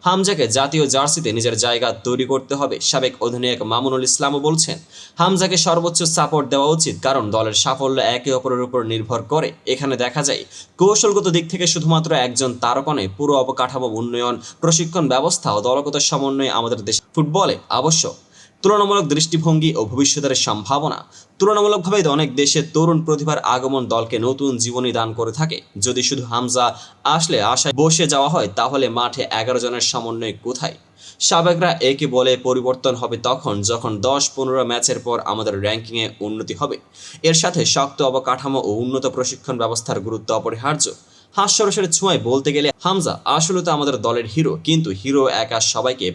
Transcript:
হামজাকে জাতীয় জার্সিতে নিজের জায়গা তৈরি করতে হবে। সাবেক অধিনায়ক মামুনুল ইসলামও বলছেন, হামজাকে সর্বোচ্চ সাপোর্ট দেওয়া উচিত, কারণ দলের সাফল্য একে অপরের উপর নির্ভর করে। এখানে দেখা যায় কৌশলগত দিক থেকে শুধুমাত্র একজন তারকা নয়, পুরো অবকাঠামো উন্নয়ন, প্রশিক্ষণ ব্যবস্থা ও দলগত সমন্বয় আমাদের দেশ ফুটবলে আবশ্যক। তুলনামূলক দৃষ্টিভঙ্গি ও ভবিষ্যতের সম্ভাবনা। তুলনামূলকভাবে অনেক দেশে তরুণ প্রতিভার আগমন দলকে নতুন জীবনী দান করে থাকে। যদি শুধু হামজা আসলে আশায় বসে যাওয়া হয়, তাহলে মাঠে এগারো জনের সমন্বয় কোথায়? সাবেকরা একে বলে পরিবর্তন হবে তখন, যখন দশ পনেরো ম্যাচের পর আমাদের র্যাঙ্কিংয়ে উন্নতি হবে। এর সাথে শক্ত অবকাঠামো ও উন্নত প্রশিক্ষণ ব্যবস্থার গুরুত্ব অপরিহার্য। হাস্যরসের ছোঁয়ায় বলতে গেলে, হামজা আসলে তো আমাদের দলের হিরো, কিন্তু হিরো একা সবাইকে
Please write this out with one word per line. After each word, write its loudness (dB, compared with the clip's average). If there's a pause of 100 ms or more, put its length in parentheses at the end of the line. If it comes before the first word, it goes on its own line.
হামজাকে 2
জাতীয় 2
জার্সিতে 0
নিজের 0
জায়গা 0
তৈরি -2
করতে -2
হবে। -2
সাবেক 0
অধিনায়ক -2
মামুনুল 0
ইসলামও 0
বলছেন, 0 (400)
হামজাকে 2
সর্বোচ্চ 2
সাপোর্ট 0
দেওয়া 2
উচিত, 2
কারণ 0
দলের 0
সাফল্য 0
একে 0
অপরের 0
উপর -2
নির্ভর -2
করে। -2 (140)
এখানে -2
দেখা -2
যায় -2 (340)
কৌশলগত 4
দিক 0
থেকে -2
শুধুমাত্র 2
একজন 0
তারকা -2
নয়, -2
পুরো 2
অবকাঠামো 0
উন্নয়ন, -4 (200)
প্রশিক্ষণ 0
ব্যবস্থা 0
ও 0
দলগত 0
সমন্বয় 0
আমাদের -2
দেশ -4 (120)
ফুটবলে 2 (100)
আবশ্যক। 0 (480)
তুলনামূলক 4
দৃষ্টিভঙ্গি 2
ও -2
ভবিষ্যতের 0
সম্ভাবনা। -2 (340)
তুলনামূলকভাবে 2
অনেক 2
দেশে 2
তরুণ 2
প্রতিভার 0
আগমন 0
দলকে 0
নতুন 0
জীবনী -2
দান -2
করে -4
থাকে। -2 (180)
যদি 0
শুধু -2
হামজা 0 (300)
আসলে 2
আশায় 0
বসে 4
যাওয়া 2
হয়, 0
তাহলে 0
মাঠে -2
এগারো -2
জনের -4
সমন্বয় -4 (100)
কোথায়? -6 (460)
সাবেকরা 4
একে 2
বলে 4
পরিবর্তন 0
হবে -4
তখন, -2
যখন -2
দশ 0
পনেরো 0
ম্যাচের -2
পর -2
আমাদের -2
র্যাঙ্কিংয়ে -4 (100)
উন্নতি -6
হবে। -4 (440)
এর 4
সাথে 0
শক্ত 0
অবকাঠামো 0
ও -2
উন্নত -2
প্রশিক্ষণ -4
ব্যবস্থার -2
গুরুত্ব -4
অপরিহার্য। -2 (460)
হাস্যরসের 2
ছোঁয়ায় 2
বলতে 0
গেলে, 0 (100)
হামজা 0
আসলে 0
তো 0
আমাদের 0
দলের -2
হিরো, 0
কিন্তু 2
হিরো 2
একা -2
সবাইকে 0